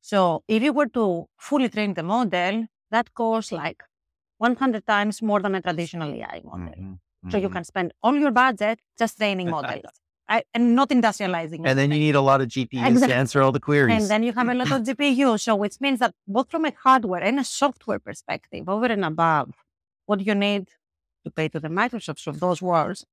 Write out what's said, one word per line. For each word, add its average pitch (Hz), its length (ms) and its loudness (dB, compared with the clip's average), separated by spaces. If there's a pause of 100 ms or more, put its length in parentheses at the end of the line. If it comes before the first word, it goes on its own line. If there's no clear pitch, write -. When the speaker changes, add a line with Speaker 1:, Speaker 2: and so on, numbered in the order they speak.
Speaker 1:
So 180 440 0
if 220 160 2
you 277 120 2
were 285 140 2
to 190 400 -2 (100)
fully 269 320 -2
train 208 240 -4
the 165 80 -6
model, 196 640 -2 (240)
that 233 240 -2
costs, 226 380 -2
like, 160 300 -8 (540)
one 240 200 0
hundred 240 300 -2
times 208 360 0
more 208 180 2
than 196 140 -2
a 185 80 -4
traditional 165 500 -6
A 113 120 -12
I - 200 -14
model. 90 300 -12
Speaker 2:
Mm-hmm. 95 560 -16
Speaker 1:
So 208 80 -2
you 196 80 -2
Speaker 2:
Mm-hmm. 185 80 -6
Speaker 1:
can 175 100 -6
spend 180 380 -6
all 254 120 2
your 294 180 2
budget 226 480 0 (180)
just 226 180 -2
training 190 340 -2
Speaker 2:
<laughs> 160 60 -4
Speaker 1:
models, 135 360 -10 (360)
I, 226 160 0 (100)
and 240 200 4
not 269 140 4
industrializing 180 760 0
Speaker 2:
And 135 140 4
then 139 120 4
you 151 60 2
Speaker 1:
it. 151 100 4
Speaker 2:
need 147 80 4
a 143 60 6
lot 135 200 6
of 131 80 -2
G 123 160 -4
P 127 140 -8
Us 117 60 -2
to 262 80 4
Speaker 1:
Exactly. 233 220 6
Speaker 2:
answer 135 280 2
all 135 100 4
the 143 80 0
queries. 143 420 4
Speaker 1:
And 202 80 0
then 214 120 2
you 233 100 -2
have 233 160 0
a 247 60 0
lot 247 180 -2
of 262 120 0
Speaker 2:
<laughs> - 20 -4
Speaker 1:
G 262 80 -2
P 277 300 2
Us. 226 180 2
So 226 140 2
which 202 240 -4
means 269 180 0
that 233 160 0 (120)
both 226 240 -2
from 320 140 -2
a 277 80 -2 (100)
hardware 214 400 4
and 233 160 0
a 262 60 -2
software - 540 -2
perspective, - 680 -10
over 214 180 0
and 208 180 0
above 156 460 0 (560)
what 202 180 -2
you 208 100 0
need 202 340 0 (560)
to 165 60 -12
pay 160 180 -4
to 160 120 -6
the 156 80 -8
Microsofts 196 580 -4
of 151 140 -8
those 180 220 0
worlds 170 500 0